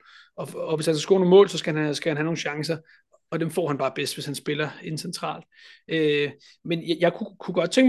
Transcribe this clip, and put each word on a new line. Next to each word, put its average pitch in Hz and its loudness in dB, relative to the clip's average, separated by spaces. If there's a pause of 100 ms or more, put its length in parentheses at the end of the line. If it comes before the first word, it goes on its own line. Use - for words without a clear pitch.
(380)
Og, 156 -8
og 156 -4
hvis 151 -4
han 160 2
skal 151 -2
score 190 4
nogle 180 4
mål, 196 10
så 170 -6
skal 151 -4
han, 151 0
skal 165 -4
han 147 -2
have 151 -2
nogle 160 -2
chancer, 151 -6 (540)
og 165 -4
dem 160 -2
får 170 -2
han 143 -2
bare 131 0
bedst, 139 -4
hvis 139 -10
han 143 -6
spiller 147 -4 (140)
ind 165 -8
centralt. 165 -10 (440)
Øh, 147 0 (360)
men 165 -6
jeg, 160 -2
jeg 175 2
kunne, - -10 (100)
kunne - -8
godt - 0
tænke 262 6